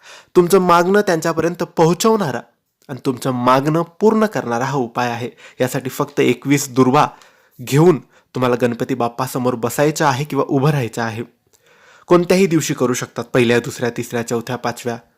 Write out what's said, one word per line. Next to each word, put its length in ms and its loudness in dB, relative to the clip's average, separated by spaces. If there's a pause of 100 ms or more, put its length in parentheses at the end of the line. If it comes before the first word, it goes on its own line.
(360)
तुमचं 240 6
मागणं 420 4
त्यांच्यापर्यंत 600 -2
पोहोचवणारा 800 0 (480)
आणि 160 -12
तुमचं 260 -2
मागणं 520 2 (160)
पूर्ण 260 2
करणारा 400 -4
हा 120 -4
उपाय 320 -4
आहे. 200 -8 (320)
यासाठी 280 -4
फक्त 300 -4
एकवीस 540 0
दुर्वा 340 4 (540)
घेऊन 360 4 (380)
तुम्हाला 260 2
गणपती 340 -2
बाप्पासमोर 600 -2
बसायचं 500 0
आहे 180 0
किंवा 240 -4
उभं 220 2
राहायचं 320 -4
आहे. 340 -8 (720)
कोणत्याही 400 4
दिवशी 260 0
करू 200 0
शकतात, 300 -8
पहिल्या, 360 2
दुसऱ्या, 300 -6
तिसऱ्या, 380 -8
चौथ्या, 280 -6
पाचव्या, 420 -8 (200)